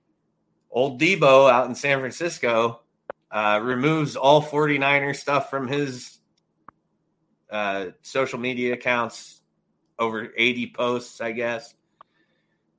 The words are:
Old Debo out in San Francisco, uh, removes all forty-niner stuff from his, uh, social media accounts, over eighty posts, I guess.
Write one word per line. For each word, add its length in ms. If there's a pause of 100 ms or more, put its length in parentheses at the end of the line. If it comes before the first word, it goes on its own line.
(720)
Old 280
Debo 480
out 200
in 80
San 240
Francisco, 800 (500)
uh, 320
removes 540
all 240
forty-niner 720
stuff 360
from 180
his, 500 (1300)
uh, 380 (160)
social 380
media 340
accounts, 680 (600)
over 360
eighty 320
posts, 520
I 100
guess. 440 (1040)